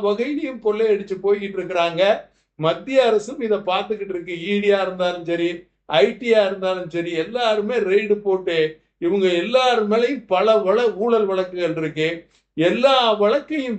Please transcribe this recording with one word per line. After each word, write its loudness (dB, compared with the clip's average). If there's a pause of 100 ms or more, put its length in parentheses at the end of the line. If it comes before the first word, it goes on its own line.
வகையிலையும் -4
கொள்ளையடிச்சு 0
போய்கிட்டு -2
இருக்கிறாங்க. 0 (560)
மத்திய 0
அரசும் 0
இதை 0
பார்த்துக்கிட்டு -4
இருக்கு. -8 (160)
ஈடியா 2
இருந்தாலும் -4
சரி, 0 (540)
ஐடியா 2
இருந்தாலும் -4
சரி, -4 (120)
எல்லாருமே -2 (140)
ரெய்டு 2
போட்டு 0 (500)
இவங்க 2 (140)
எல்லார் 2
மேலையும் 0
பல 4
வழ-, 2 (100)
ஊழல் 2
வழக்குகள் -2
இருக்கு. -2 (500)
எல்லா 2 (260)
வழக்கையும் 0